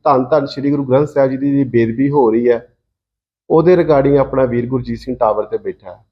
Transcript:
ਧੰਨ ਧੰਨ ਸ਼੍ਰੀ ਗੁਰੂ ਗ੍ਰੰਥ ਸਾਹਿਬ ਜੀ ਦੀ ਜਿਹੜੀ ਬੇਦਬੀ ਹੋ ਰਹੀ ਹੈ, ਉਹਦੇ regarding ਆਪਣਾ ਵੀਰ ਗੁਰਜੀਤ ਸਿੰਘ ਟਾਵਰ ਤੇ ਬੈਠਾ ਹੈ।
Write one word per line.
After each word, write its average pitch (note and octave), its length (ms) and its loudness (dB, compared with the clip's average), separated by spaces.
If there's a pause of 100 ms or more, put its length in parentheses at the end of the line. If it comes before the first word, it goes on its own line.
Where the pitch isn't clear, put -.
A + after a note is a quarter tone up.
ਧੰਨ C3 260 2
ਧੰਨ D3 160 0
ਸ਼੍ਰੀ C#3 260 -4
ਗੁਰੂ C#3+ 140 -2
ਗ੍ਰੰਥ C#3 220 2
ਸਾਹਿਬ C3+ 240 0
ਜੀ C3+ 60 -6
ਦੀ C#3+ 140 -2
ਜਿਹੜੀ C#3 120 0
ਬੇਦਬੀ A#2 460 0
ਹੋ C3+ 220 2
ਰਹੀ A#2+ 180 2
ਹੈ, A#2 180 -2 (840)
ਉਹਦੇ D#3+ 260 4
regarding C#3+ 420 2
ਆਪਣਾ C3+ 280 0
ਵੀਰ A#2+ 220 -2
ਗੁਰਜੀਤ A#2+ 320 -6
ਸਿੰਘ B2+ 160 -8
ਟਾਵਰ G#2+ 280 0
ਤੇ A2 140 -6
ਬੈਠਾ G2 340 -14
ਹੈ। - 200 -20